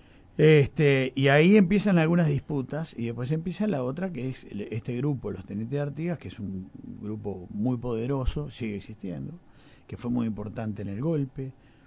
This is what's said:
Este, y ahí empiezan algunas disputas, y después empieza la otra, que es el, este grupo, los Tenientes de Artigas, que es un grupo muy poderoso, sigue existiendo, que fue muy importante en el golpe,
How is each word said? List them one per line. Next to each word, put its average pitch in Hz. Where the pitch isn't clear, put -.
Este, 143
y 135
ahí 160
empiezan 202
algunas 165
disputas, 143
y 117
después 120
empieza 165
la 151
otra, 151
que 131
es -
el, -
este 113
grupo, 127
los 95
Tenientes 113
de 143
Artigas, 147
que -
es -
un 95
grupo 104
muy 120
poderoso, 123
sigue 110
existiendo, 101
que -
fue 123
muy 120
importante 104
en 101
el 101
golpe, 139